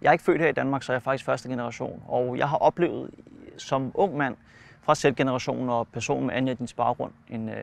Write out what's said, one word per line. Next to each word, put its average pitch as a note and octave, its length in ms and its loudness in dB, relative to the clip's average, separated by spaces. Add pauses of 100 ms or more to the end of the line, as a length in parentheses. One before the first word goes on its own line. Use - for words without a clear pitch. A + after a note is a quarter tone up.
jeg C#3 60 0
er D3 40 10
ikke F3 120 4
født D#3+ 180 4
her E3 60 4
i C#3+ 40 2
Danmark, C3 320 0
så - 80 -4
jeg B2+ 40 2
er B2+ 80 -2
faktisk C3+ 220 -2
første C3 240 -2
generation. A#2+ 580 -6
Og B2 300 0
jeg C#3 120 0
har - 80 0
oplevet C#3+ 520 2 (480)
som C3+ 360 -2
ung E3 240 2
mand C#3 180 -2 (460)
fra D3+ 140 4
Z-generationen B2+ 760 0
og A#2 180 0
person C3 380 -2
med - 100 -2
anden C3 120 0
etnisk B2 280 -6
baggrund A#2+ 360 -2 (180)
end, A2+ 220 -6
øh, G#2+ 100 -8